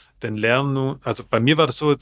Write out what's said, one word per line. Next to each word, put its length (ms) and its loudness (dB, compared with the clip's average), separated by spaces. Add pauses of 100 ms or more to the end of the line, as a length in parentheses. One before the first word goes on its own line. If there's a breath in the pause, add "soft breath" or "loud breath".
(220 soft breath)
Denn 140 -8
Lernen, 680 0
also 240 -4
bei 100 0
mir 180 4
war 100 4
das 100 -2
so, 240 2